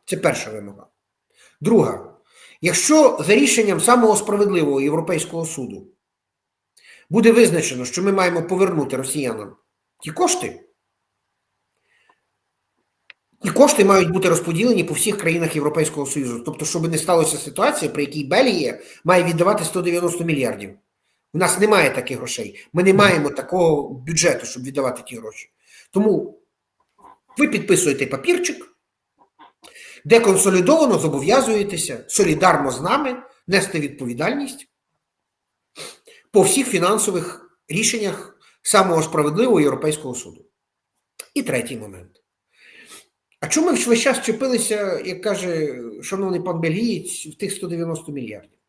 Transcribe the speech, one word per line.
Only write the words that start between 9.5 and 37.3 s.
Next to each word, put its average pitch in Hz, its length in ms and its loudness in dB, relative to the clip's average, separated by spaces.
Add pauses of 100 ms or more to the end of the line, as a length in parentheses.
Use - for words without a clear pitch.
ті 156 100 -10
кошти, 359 500 -2 (2750)
і 190 60 -2
кошти 254 340 6
мають 190 260 4
бути 185 180 0
розподілені 170 560 0
по 151 100 -6
всіх 208 240 0
країнах 165 360 -2
Європейського 151 520 -2
Союзу. 123 400 -6
Тобто, 151 180 -8
щоб 165 260 -2
не 156 80 0
сталося 156 380 2
ситуація, 190 540 -2
при 147 120 -4
якій 143 220 -6
Бельгія 170 560 0 (240)
має 175 200 4
віддавати 175 400 0
сто 175 180 -4
дев'яносто 170 420 -2
мільярдів. 117 460 -4 (640)
У 156 40 -4
нас 180 220 2
немає 196 300 4
таких 123 280 -8
грошей. - 540 -10
Ми 170 100 0
не 190 120 6
маємо 175 360 4
такого 160 580 0
бюджету, 143 580 -2
щоб - 160 -12
віддавати 135 440 -6
ті 123 100 -14
гроші. 110 340 -18 (400)
Тому 202 480 -2 (1000)
ви 302 100 2
підписуєте - 580 0
папірчик, 349 680 -4 (1300)
де 226 160 6
консолідовано 196 800 4
зобов'язуєтеся 175 1080 -2
солідарно 156 640 2
з 127 100 -8
нами 247 420 -2 (240)
нести 175 340 0
відповідальність 147 880 -6 (1600)
по 196 120 6
всіх 240 260 4
фінансових 180 880 -2 (100)